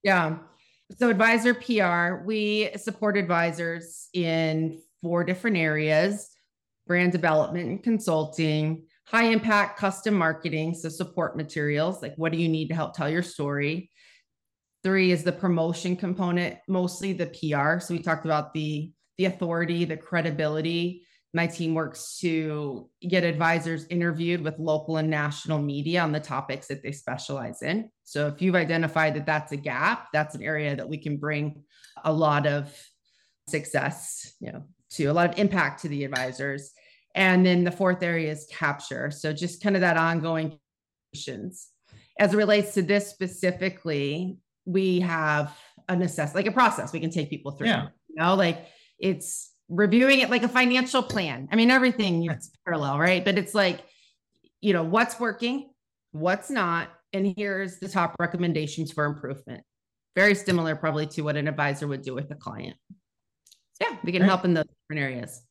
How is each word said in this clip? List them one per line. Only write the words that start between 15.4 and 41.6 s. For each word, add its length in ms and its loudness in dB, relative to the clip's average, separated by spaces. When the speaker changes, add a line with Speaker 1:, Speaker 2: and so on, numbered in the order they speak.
Speaker 1:
component, 600 -2
mostly 460 -2
the 140 -4
P 260 -4
R. 260 2
So 160 -6
we 80 -6
talked 220 -2
about 280 -2
the, 380 -6
the 100 2
authority, 580 0
the 120 -4
credibility. 1080 -2
My 120 2
team 280 -2
works 460 -6
to 680 -4
get 160 2
advisors 680 0
interviewed 500 0
with 180 -6
local 380 -2
and 140 0
national 480 -2
media 440 -2
on 80 0
the 100 0
topics 480 -8
that 140 -10
they 80 -8
specialize 720 -8
in. 300 -4
So 240 -2
if 120 -6
you've 140 4
identified 600 2
that 120 -4
that's 260 -2
a 60 -6
gap, 520 -2
that's 240 0
an 80 -12
area 320 -2
that 140 -8
we 80 -6
can 220 -6
bring 460 -4
a 80 0
lot 360 4
of 280 -2
success, 920 -6
you 120 -12
know, 120 -14
to, 140 -2
a 60 2
lot 160 4
of 100 -4
impact 440 0
to 60 -6
the 160 -4
advisors. 680 -6
And 300 6
then 180 6
the 100 2
fourth 300 2
area 300 -2
is 180 -12
capture. 600 -4
So 240 -4
just 280 -8
kind 140 2
of 60 2
that 160 4
ongoing 600 0
questions. 560 -12